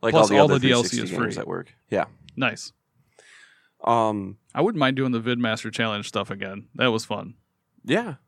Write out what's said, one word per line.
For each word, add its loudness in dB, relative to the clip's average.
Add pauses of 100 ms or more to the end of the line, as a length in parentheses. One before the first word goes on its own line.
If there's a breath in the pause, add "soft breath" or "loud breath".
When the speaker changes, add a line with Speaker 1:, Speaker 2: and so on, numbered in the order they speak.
Speaker 1:
Like 0
Speaker 2:
Plus, 8
Speaker 1:
all 4
the 4
Speaker 2:
all 10
Speaker 1:
other 4
Speaker 2:
the 2
D 6
L 4
C -2
Speaker 1:
three -4
sixty -4
Speaker 2:
is -6
Speaker 1:
games -2
Speaker 2:
free. -8
Speaker 1:
that -10
work. -10 (160)
Yeah. 0 (300)
Speaker 2:
Nice. -4 (1120 soft breath)
Speaker 1:
Um, 0 (160)
Speaker 2:
I -2
wouldn't 0
mind 2
doing 0
the 0
VidMaster -2
Challenge -2
stuff -4
again. -10
That 0
was 0
fun. -8 (480)
Speaker 1:
Yeah. -2 (120)